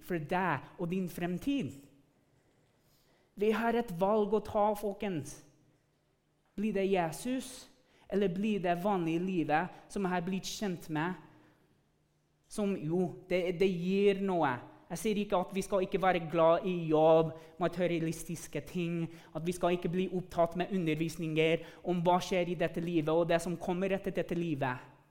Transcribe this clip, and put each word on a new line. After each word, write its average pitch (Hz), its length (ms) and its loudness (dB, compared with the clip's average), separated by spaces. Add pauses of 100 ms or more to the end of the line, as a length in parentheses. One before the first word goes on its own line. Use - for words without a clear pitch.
for 175 160 -4
deg 180 420 -2 (140)
og 175 100 -4
din 185 240 -4
fremtid? 180 600 -4 (1600)
Vi 208 160 2
har 226 240 0
et 233 240 -2
valg 208 320 2
å 208 140 0
ta, 208 320 2
folkens. 196 580 -6 (1200)
Blir 214 160 -2
det 190 160 0
Jesus, 196 800 -2 (420)
eller 196 240 2
blir 202 300 0
det 175 180 2
vanlige 175 400 0
livet 175 720 0
som 202 140 -2
jeg 180 100 0
har 175 80 -2
blitt 190 240 -4
kjent 185 460 -6
med, 170 240 -2 (1300)
som 202 300 -2
jo, 165 320 0 (180)
det, 180 220 0 (100)
det 196 80 4
gir 190 560 2
noe. 165 300 2 (300)
Jeg - 160 -8
sier 214 180 0
ikke 208 220 0
at 185 160 -6
vi 196 80 0
skal 196 180 2
ikke 190 160 -2
være 180 220 4 (100)
glad 165 380 6
i 185 60 0 (120)
jobb, 156 460 6 (260)
materialistiske 170 1120 -2
ting, 170 380 -2 (280)
at 156 80 -6
vi 175 140 -2
skal 175 180 2
ikke 175 160 -2
bli 185 140 0 (100)
opptatt 170 460 0
med 180 160 -2
undervisninger 160 880 0 (260)
om 175 140 0
hva 180 180 6
skjer 175 300 0
i 170 80 -4
dette 170 240 0
livet 165 260 0
og 165 160 4
det 170 160 2
som 180 160 -4
kommer 185 380 -2
etter 190 180 -6
dette 170 240 -4
livet. 139 460 -2 (260)